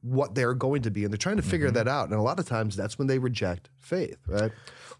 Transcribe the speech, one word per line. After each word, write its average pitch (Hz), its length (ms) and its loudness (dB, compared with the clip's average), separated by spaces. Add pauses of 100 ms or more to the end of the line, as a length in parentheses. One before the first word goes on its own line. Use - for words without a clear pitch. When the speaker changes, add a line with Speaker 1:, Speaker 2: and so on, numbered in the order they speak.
Speaker 1:
what 127 320 0
they're 127 220 2
going 135 260 0
to 113 100 0
be, 101 120 -2
and 104 100 0
they're 104 60 -4
trying 208 180 0
to 156 60 0
figure 165 240 2
Speaker 2:
Mm-hmm. 113 80 4
Speaker 1:
that 113 120 4
out. 127 220 0
And 107 80 0
a 107 60 2
lot 160 160 2
of 165 80 -2
times, 110 280 0
that's 98 220 -4
when 139 100 0
they 131 120 2
reject 104 580 -2
faith, - 400 -4 (100)
right? 104 240 0 (480)